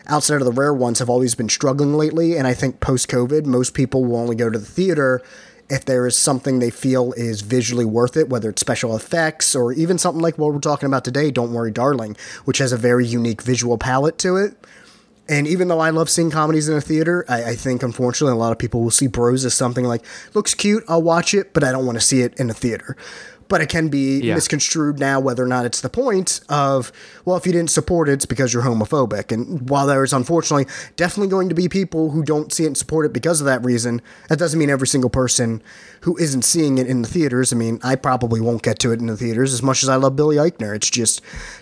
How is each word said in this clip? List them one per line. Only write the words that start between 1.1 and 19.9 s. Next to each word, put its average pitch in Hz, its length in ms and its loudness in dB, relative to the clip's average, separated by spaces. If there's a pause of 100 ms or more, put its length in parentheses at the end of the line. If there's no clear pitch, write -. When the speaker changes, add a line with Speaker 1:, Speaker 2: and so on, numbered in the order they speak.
Speaker 1:
been 113 140 -4
struggling 143 460 0
lately. 156 420 2
And 135 100 0
I 127 80 2
think 127 260 -4
post-covid, 131 680 0
most 127 280 0
people 131 300 0
will 120 120 0
only 117 200 -2
go 117 140 0
to 113 80 -2
the 104 80 -12
theater 147 560 0 (480)
if 135 140 -4
there 127 220 2
is 120 100 0
something 131 420 0
they 120 120 0
feel 127 460 0
is 113 240 -4
visually 117 440 0
worth 117 320 0
it, 156 120 4
whether 113 220 -2
it's 98 100 -4
special 113 360 -2
effects 160 580 -2
or 123 180 2
even 165 260 0
something 165 220 0
like 165 180 0
what 151 140 0
we're 147 60 -2
talking 143 280 0
about 135 180 0
today, 139 260 0
Don't 120 220 -2
Worry, 117 180 -2
Darling, 117 460 0 (280)
which - 140 0
has 127 140 0
a 127 40 0
very 123 300 4
unique 117 360 -2
visual 120 360 0
palette 131 400 0
to 185 180 0
it. 202 180 0 (720)
And 147 180 2
even 180 220 0
though 165 120 2
I 160 100 2
love 160 200 0
seeing 170 220 2
comedies 156 360 2
in 156 80 0
a 147 40 0
theater, 160 480 0
I, 117 220 -2
I 117 40 -2
think, 123 280 -2
unfortunately, 123 520 0
a 113 60 0
lot 117 120 0
of 113 60 -4
people 117 240 -2
will 117 80 0
see 139 160 2
Bros 123 380 2
as 120 100 -2
something 123 300 -2
like, 117 180 -2 (320)